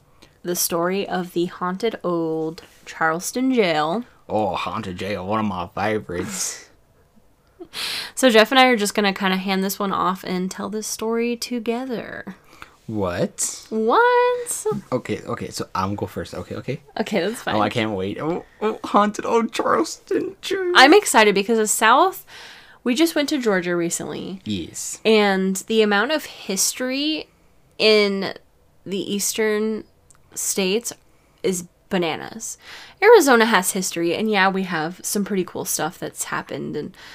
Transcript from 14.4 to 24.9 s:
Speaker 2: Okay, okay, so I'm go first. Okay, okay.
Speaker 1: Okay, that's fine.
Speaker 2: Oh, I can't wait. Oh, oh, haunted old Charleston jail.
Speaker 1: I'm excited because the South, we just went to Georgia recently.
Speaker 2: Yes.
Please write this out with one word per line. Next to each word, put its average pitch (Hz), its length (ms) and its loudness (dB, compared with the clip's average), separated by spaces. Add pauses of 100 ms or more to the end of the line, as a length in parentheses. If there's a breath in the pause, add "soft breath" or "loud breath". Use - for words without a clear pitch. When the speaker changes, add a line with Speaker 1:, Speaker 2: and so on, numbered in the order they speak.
Speaker 2:
Okay, - 320 -4
okay, - 280 -8
so - 240 -10
I'm 95 200 -2
go 101 120 -4
first. - 280 -10
Okay, 92 220 -10
okay. 123 240 -8 (180)
Speaker 1:
Okay, 208 220 -2
that's 208 220 -4
fine. - 140 -2
Speaker 2:
Oh, 107 40 2
I 104 80 2
can't 110 240 -2
wait. 98 280 -4
Oh, 160 240 -4 (180)
oh, 214 220 -2
haunted 208 420 2
old 226 260 0
Charleston - 880 -2
jail. 370 340 -4
Speaker 1:
I'm 330 200 10
excited 226 400 6
because 208 240 2
the 214 80 2
South, 269 580 4 (600 loud breath)
we 240 100 2
just 330 200 2
went 294 160 0
to 302 80 0
Georgia 185 380 2
recently. 170 680 -4
Speaker 2:
Yes. - 600 -8